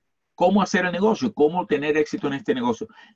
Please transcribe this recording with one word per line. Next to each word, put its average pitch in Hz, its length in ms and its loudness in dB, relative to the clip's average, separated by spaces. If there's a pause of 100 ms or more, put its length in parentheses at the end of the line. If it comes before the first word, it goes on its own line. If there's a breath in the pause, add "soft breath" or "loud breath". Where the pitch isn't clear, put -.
(360)
cómo 196 260 4
hacer 185 240 0
el 180 60 -2
negocio, 185 420 0
cómo 165 340 2
tener 147 280 0
éxito 151 320 -2
en 139 60 -4
este - 220 -2
negocio. 120 320 -4 (280 soft breath)